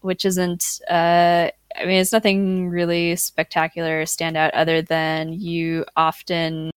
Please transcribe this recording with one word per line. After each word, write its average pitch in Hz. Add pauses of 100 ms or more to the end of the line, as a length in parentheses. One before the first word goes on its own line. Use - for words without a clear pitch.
which 185
isn't, 180
uh, 170 (260)
I -
mean, 185
it's 185
nothing 196
really 170
spectacular 160
or 156
standout 160
other 160
than 160
you 165 (120)
often 160